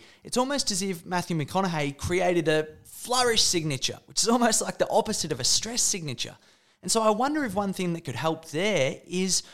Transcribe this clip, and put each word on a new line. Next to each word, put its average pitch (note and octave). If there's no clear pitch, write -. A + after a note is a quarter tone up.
it's -
almost C4+
as F#3+
if F#3
Matthew F3
McConaughey D#3
created F3+
a D#3
flourish A#3+
signature, D#3
which -
is G3+
almost A3+
like F#3+
the F3+
opposite G#3
of B2
a B2
stress A3+
signature. D#3
And -
so A3+
I A3
wonder C#4
if G3
one G3
thing F3+
that E3+
could B2
help D#3+
there D#3+
is F3+